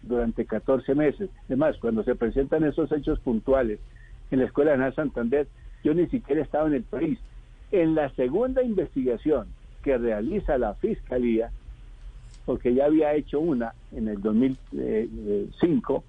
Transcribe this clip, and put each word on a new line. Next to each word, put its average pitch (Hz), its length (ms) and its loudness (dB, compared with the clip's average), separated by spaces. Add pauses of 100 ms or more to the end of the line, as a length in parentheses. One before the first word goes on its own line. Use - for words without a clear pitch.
durante 117 440 -2
catorce 127 500 0
meses. 135 340 0 (180)
Es 131 100 -2
más, 151 200 2
cuando 113 260 -2
se 123 120 0
presentan 139 480 0
esos 151 280 0
hechos 151 280 -2
puntuales 120 600 0 (520)
en 135 80 2
la 127 60 4
Escuela 147 260 2
General 131 240 2
Santander, 123 520 -2 (360)
yo 151 100 2
ni 170 140 2
siquiera 143 340 -2
estaba 151 260 0
en 151 60 2
el 127 100 0
país. - 360 -2 (520)
En 165 220 4
la 147 220 2
segunda 240 480 2
investigación 139 840 0 (360)
que 135 160 2
realiza 123 580 0
la 110 180 0
Fiscalía, 120 760 0 (960)
porque 123 280 0
ya 135 120 4
había 151 300 4
hecho 143 240 -2
una 123 340 0 (180)
en 113 160 -4
el 104 140 -4
dos 107 120 0
mil 131 240 4 (1000)
cinco 143 500 2